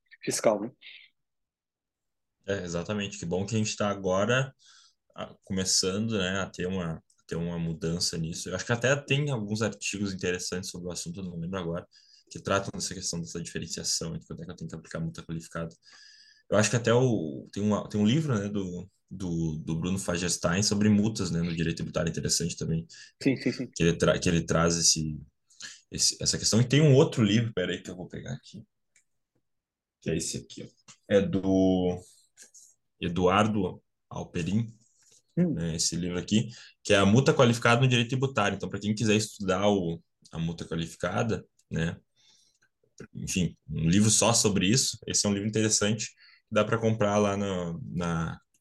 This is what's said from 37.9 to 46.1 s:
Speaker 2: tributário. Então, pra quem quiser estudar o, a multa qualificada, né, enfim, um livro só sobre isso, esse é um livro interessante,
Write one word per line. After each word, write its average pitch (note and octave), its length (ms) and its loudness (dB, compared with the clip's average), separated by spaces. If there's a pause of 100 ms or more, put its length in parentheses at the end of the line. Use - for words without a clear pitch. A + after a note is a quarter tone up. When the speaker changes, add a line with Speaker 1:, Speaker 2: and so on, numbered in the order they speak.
Speaker 2:
tributário. B2+ 440 0
Então, F#2 140 -8
pra G2 100 -8
quem G#2+ 160 0
quiser G#2 220 4
estudar G2+ 520 0
o, E2+ 320 2 (300)
a - 80 -10
multa E2 260 -4
qualificada, F2 800 -4 (260)
né, E2 260 -2 (1160)
enfim, - 440 -2 (120)
um D#2 200 0
livro G#2 220 6
só G#2 220 4
sobre G2 360 2
isso, - 280 2 (100)
esse - 200 0
é - 20 2
um G#2 60 2
livro G2+ 140 -2
interessante, G#2+ 600 0 (380)